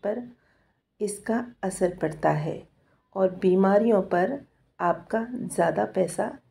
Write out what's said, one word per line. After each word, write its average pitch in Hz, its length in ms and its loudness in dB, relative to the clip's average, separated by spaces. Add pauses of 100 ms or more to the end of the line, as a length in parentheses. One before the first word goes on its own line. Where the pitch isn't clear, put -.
पर 220 180 -4 (800)
इसका 226 440 -4 (180)
असर 190 340 -2
पड़ता 156 320 0
है 151 380 -2 (480)
और 190 200 2
बीमारियों 190 680 4
पर 202 440 0 (340)
आपका 175 440 -2 (100)
ज़्यादा 180 520 -2
पैसा 208 540 -4 (100)